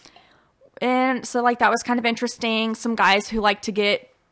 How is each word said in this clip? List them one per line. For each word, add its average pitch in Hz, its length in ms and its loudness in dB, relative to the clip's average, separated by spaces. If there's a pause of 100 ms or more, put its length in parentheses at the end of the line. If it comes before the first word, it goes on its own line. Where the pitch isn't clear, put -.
(800)
and 254 460 0
so, 247 160 -2
like, 240 160 2
that 220 100 4
was 233 140 0
kind 247 160 0
of 233 60 4
interesting. 226 680 -2
Some 233 200 -4
guys 202 320 2
who 226 140 -4
like 208 220 0
to 214 100 -6
get 202 360 -2 (220)